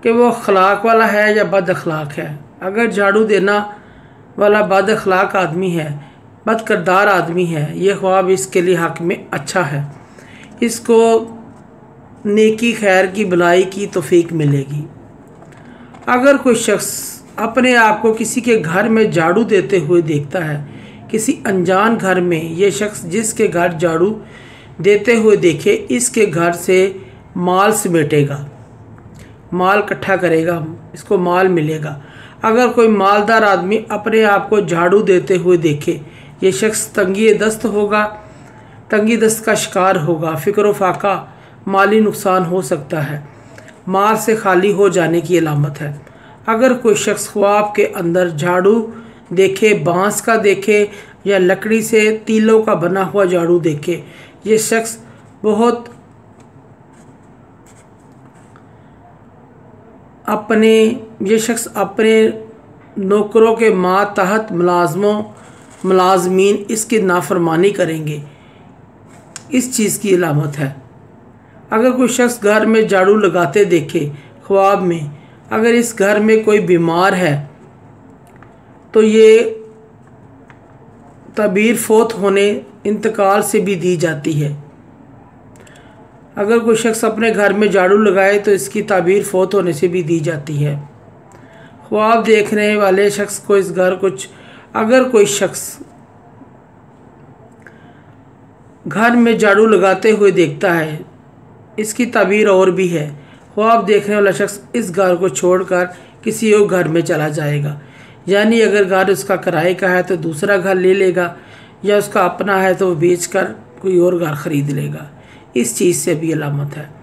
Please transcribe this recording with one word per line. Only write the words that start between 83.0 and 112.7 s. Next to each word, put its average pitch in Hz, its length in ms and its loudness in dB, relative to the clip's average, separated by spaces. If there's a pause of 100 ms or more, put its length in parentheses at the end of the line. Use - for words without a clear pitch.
से 208 160 -2
भी 190 180 -2
दी 180 200 0
जाती 160 360 -4
है। 147 160 -2 (1900)
अगर 214 220 0
कोई 226 160 2
शख्स 226 300 -2
अपने 220 260 0
घर 196 220 2
में 208 160 2
झाड़ू 185 280 4
लगाए 202 420 2
तो 208 140 0
इसकी - 300 -4
ताबीर 190 400 0
फौत 185 300 -2
होने 180 200 0
से 180 140 -2
भी 175 160 -2
दी 165 180 -2
जाती 151 340 -6
है। 147 200 -2 (1080)
ख्वाब 220 380 0
देखने 208 520 2
वाले 202 360 2
शख्स 202 280 -6
को 202 180 0
इस 180 140 0
घर 185 240 0
कुछ, 185 320 -4 (480)
अगर 226 300 2
कोई 233 220 4
शख्स - 520 -6 (3000)
घर 214 300 2
में 233 220 4
झाड़ू 208 300 4
लगाते 196 440 2
हुए 202 220 4
देखता 170 400 0
है, 156 260 -4 (800)
इसकी 214 300 -4
ताबीर 214 420 0
और 190 220 4
भी 180 160 -2
है। 156 200 -4 (480)
ख्वाब 220 300 2
देखने 202 300 0
वाला 202 180 2
शख्स 196 260 -4 (160)
इस 202 160 -4
घर 185 240 2
को 180 160 -2
छोड़कर 180 540 0 (380)
किसी 214 300 0
और 202 140 4
घर 175 200 0
में 165 160 0
चला 156 280 -2
जाएगा, 147 480 -4 (480)
यानी 220 340 2
अगर 202 240 2
घर 190 260 2
उसका 190 260 -2
किराए 170 380 -2
का 185 140 -2
है 180 140 0
तो 185 140 -2
दूसरा 165 400 -2
घर 185 180 -2
ले 185 200 2
लेगा 180 400 0 (500)
या 208 120 2
उसका 202 260 -2
अपना 185 340 -2
है 190 180 2